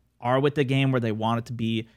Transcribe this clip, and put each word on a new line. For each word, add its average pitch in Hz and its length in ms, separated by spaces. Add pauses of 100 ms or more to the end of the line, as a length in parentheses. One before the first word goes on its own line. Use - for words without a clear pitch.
(200)
are 127 200
with 143 140
the 147 100
game, 135 280
where 127 80
they 113 120
want 110 260
it 113 80
to 127 60
be 113 440